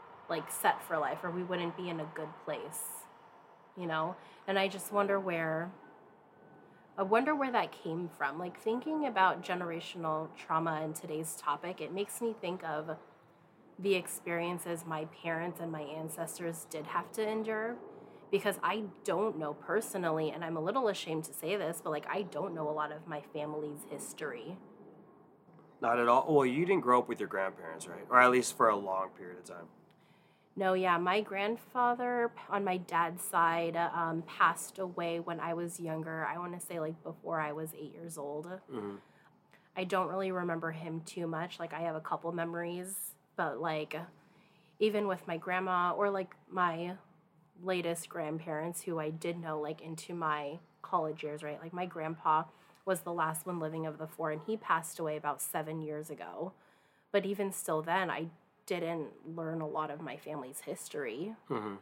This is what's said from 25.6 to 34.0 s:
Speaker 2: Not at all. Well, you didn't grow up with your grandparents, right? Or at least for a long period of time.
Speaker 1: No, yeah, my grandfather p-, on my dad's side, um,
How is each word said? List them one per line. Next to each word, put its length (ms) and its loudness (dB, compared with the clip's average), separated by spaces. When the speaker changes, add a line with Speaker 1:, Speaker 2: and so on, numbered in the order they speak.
Speaker 2:
Not 180 4
at 100 6
all. 180 8
Well, 180 8
you 200 4
didn't 160 4
grow 180 8
up 80 0
with 140 -4
your 80 -4
grandparents, 580 -4
right? 220 -10
Or 100 10
at 120 12
least 260 4
for 100 8
a 80 8
long 420 0
period 220 -12
of 60 -16
time. 220 -12
Speaker 1:
No, 160 4
yeah, 240 6
my 240 4
grandfather 1120 0
p-, 140 -14
on 160 2
my 100 2
dad's 480 0
side, 540 4
um, 500 2